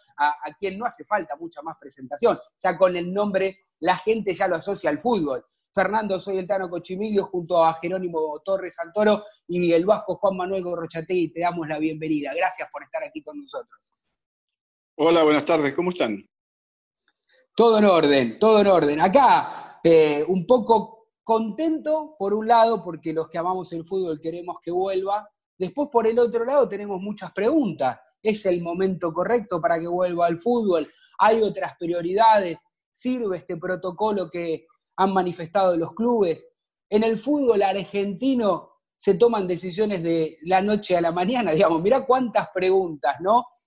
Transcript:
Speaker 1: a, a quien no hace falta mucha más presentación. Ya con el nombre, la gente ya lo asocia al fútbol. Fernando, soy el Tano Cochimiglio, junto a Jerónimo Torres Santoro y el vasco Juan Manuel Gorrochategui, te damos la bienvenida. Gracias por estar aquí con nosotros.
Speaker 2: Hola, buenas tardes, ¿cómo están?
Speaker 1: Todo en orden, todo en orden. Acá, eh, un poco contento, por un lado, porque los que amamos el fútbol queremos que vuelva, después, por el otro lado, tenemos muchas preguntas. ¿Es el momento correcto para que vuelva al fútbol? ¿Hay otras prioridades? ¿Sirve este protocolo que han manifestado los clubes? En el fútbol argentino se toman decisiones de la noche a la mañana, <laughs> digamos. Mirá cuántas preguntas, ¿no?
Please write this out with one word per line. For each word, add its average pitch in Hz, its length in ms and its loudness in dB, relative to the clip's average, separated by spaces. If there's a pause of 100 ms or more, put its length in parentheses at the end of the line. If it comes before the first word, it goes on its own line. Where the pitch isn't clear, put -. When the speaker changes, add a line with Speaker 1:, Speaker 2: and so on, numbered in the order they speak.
(180)
Speaker 1:
a, 147 100 2
a 147 300 -6
quien 190 180 -8
no 220 80 -8
hace - 220 -10
falta 196 300 -4
mucha 165 260 -14
más 160 180 -14
presentación. 143 580 -2 (240)
Ya 180 140 0
con 180 200 2
el 175 180 -6
nombre, 190 460 -2 (200)
la 175 160 0
gente 208 380 -2
ya 196 120 -2
lo 175 100 0
asocia 165 340 -4
al 147 80 -2
fútbol. 156 480 -2 (260)
Fernando, 196 480 -2
soy 190 160 -6
el 185 100 -4
Tano 190 220 -2
Cochimiglio, 185 560 -4
junto 170 400 0
a 160 160 2
Jerónimo 170 640 -6
Torres 185 300 -4
Santoro 208 500 0 (220)
y 175 260 0
el 170 140 2
vasco 190 300 0
Juan 190 200 -2
Manuel 185 280 -4
Gorrochategui, 170 680 -4
te 165 80 -10
damos 170 260 -2
la 151 120 -6
bienvenida. 156 580 -4
Gracias 180 340 -4
por 143 120 -14
estar 156 200 -10
aquí 147 200 -14
con - 180 -16
nosotros. - 400 -16 (1160)
Speaker 2:
Hola, 165 260 4
buenas 151 240 4
tardes, 151 260 2
¿cómo 180 200 -2
están? 117 360 -4 (1300)
Speaker 1:
Todo 220 220 6
en 208 80 6
orden, 143 520 4
todo 214 220 6
en 202 60 4
orden. 156 340 4
Acá, - 840 2
eh, 156 460 6
un 180 180 -2
poco 226 680 0 (100)
contento, 302 920 -2
por 196 160 -2
un 220 120 -4
lado, 226 380 4
porque 160 300 -8
los 160 160 -4
que 170 80 -8
amamos 180 340 -6
el 165 140 -10
fútbol 175 340 -4
queremos 170 420 -10
que 170 80 -8
vuelva, 190 560 -2 (320)
después, 269 320 -4
por 226 160 2
el 226 120 2
otro 233 260 0
lado, 233 240 2
tenemos 202 320 -8
muchas 202 320 -10
preguntas. 190 640 0 (240)
¿Es 214 240 -2
el 175 160 0
momento 175 500 -2
correcto 180 480 -2
para 170 180 0
que 165 100 -6
vuelva 175 380 0
al 170 120 -2
fútbol? 208 500 0 (300)
¿Hay 220 240 4
otras 190 360 -4
prioridades? 180 840 2 (280)
¿Sirve 240 460 -4
este 175 180 -10
protocolo 180 760 -4
que 170 360 -6 (300)
han 190 160 2
manifestado 180 640 0
los 165 180 -4
clubes? 220 520 0 (420)
En 214 140 2
el 226 160 0
fútbol 247 440 0
argentino 202 1080 -2 (260)
se 202 180 2
toman 214 320 2
decisiones 180 560 -4
de 165 400 -2
la 180 200 2
noche 208 340 0
a 170 40 2
la 165 120 0
mañana, 185 380 -2
<laughs> - 20 0
digamos. 165 300 2
Mirá 254 240 2
cuántas 240 480 0
preguntas, 180 640 0
¿no? 226 240 2 (220)